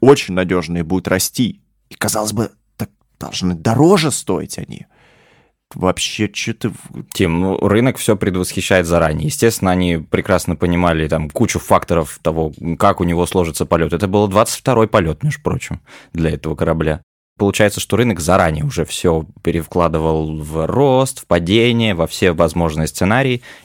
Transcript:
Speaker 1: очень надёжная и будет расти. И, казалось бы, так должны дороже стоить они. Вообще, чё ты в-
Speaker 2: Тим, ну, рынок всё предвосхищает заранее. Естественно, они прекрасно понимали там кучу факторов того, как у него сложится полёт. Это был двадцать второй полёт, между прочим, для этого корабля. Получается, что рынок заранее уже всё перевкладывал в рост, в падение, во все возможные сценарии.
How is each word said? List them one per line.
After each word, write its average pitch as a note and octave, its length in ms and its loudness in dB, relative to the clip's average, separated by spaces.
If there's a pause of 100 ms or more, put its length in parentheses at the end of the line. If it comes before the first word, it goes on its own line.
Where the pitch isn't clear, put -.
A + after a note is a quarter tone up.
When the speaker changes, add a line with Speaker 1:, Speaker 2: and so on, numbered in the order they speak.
Speaker 1:
очень C3 340 4
надёжная F2 480 -2
и - 20 -2
будет F2+ 240 -2
расти. - 520 -2 (280)
И, - 60 -20
казалось G#2+ 380 -4
бы, G#2+ 180 -2 (260)
так - 140 -10 (280)
должны F2+ 360 -4
дороже C#3 560 4
стоить - 480 -6
они. - 280 -16 (880)
Вообще, F#2 540 -2
чё - 240 -6
ты - 160 -4
в- - 60 -8 (400)
Speaker 2:
Тим, E2+ 260 2
ну, F#2+ 160 0 (100)
рынок A2+ 300 2
всё - 180 2
предвосхищает F#2 720 0
заранее. E2 420 2
Естественно, A2+ 420 0
они F2+ 260 2
прекрасно F2+ 580 -2
понимали E2+ 540 0
там D#2 220 -2
кучу G2 280 0
факторов E2 640 0
того, D#2+ 300 -2 (260)
как G2 220 2
у F2+ 40 0
него F2 200 2
сложится E2 400 -2
полёт. E2 300 0
Это F#2 120 -2
был G#2 220 2
двадцать G#2 320 0
второй A2+ 260 2
полёт, E2 360 0
между D3 200 -2
прочим, - 380 -4 (320)
для D#2+ 200 0
этого D2+ 240 -6
корабля. D#2+ 440 0 (380)
Получается, G2+ 420 2
что - 160 -2
рынок A2 240 0
заранее D#2+ 460 2
уже D2+ 180 -2
всё D#2+ 400 0 (180)
перевкладывал D#2+ 960 0
в D#2 300 -6
рост, C3 540 2
в - 60 -20
падение, A2 680 0
во E2 120 0
все F2+ 260 0
возможные D#2+ 540 0
сценарии. A#2+ 540 -2 (240)